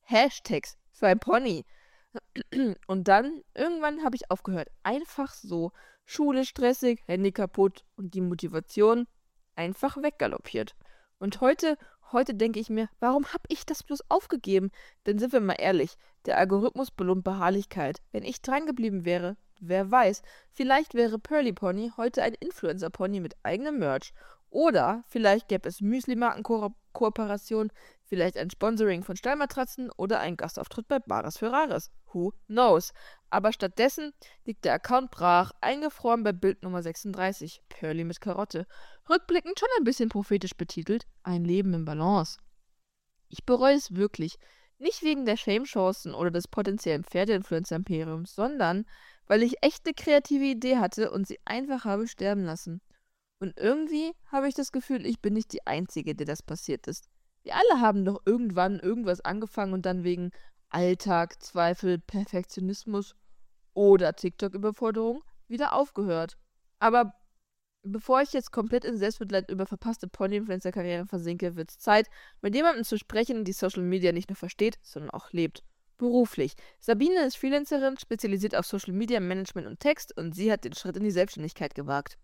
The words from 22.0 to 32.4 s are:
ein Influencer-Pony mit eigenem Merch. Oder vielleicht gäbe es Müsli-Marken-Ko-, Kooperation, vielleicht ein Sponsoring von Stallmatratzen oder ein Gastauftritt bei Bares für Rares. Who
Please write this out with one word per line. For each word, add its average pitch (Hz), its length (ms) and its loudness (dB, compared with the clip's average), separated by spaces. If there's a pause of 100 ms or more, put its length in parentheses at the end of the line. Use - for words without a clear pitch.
ein 233 120 0
Influencer-Pony 190 840 -6
mit 170 240 -8
eigenem 254 380 -4
Merch. 139 320 -2 (380)
Oder 220 580 2
vielleicht 214 400 4
gäbe 185 200 -2
es 180 120 -10
Müsli-Marken-Ko-, 226 960 -2 (160)
Kooperation, 214 800 -2 (320)
vielleicht 185 320 0
ein 165 140 -4
Sponsoring 208 520 0
von 190 140 -8
Stallmatratzen 269 800 -4
oder 196 240 0
ein 170 160 -4
Gastauftritt - 500 -8
bei 277 140 0
Bares 151 380 -4
für 226 120 -4
Rares. 269 400 -2 (220)
Who 175 200 -2 (140)